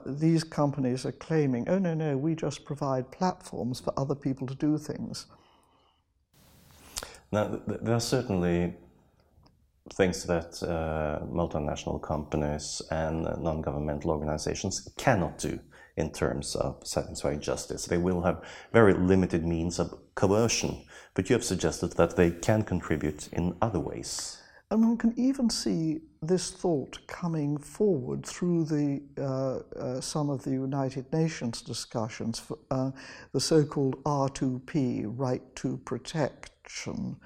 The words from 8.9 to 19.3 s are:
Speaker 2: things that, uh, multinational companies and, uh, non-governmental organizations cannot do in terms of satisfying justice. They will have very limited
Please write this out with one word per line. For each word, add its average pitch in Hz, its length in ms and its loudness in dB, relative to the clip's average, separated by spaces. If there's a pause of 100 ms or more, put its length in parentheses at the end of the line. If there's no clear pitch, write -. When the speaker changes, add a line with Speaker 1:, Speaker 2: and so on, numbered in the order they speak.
Speaker 2:
things 90 300 2
that, - 380 -2
uh, 80 600 0
multinational 76 760 -2
companies 76 920 -2
and, 160 360 0
uh, - 100 -2
non-governmental 76 760 -2
organizations 78 760 -4 (120)
cannot 87 400 2
do - 200 -4 (380)
in 78 140 0
terms 69 440 -2
of - 320 -2
satisfying 73 540 -2
justice. - 460 -4
They 87 100 2
will 87 240 2
have 85 220 2 (320)
very 110 180 10
limited 90 540 4